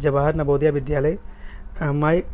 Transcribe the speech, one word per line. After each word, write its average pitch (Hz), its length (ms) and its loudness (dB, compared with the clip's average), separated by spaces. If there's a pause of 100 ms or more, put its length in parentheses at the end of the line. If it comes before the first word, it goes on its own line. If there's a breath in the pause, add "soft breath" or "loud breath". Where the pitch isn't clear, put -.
जवाहर 143 340 2
नवोदय 143 360 2
विद्यालय, 143 480 0 (640 loud breath)
अ, 147 120 0
माई, 151 280 4
अ, - 140 -2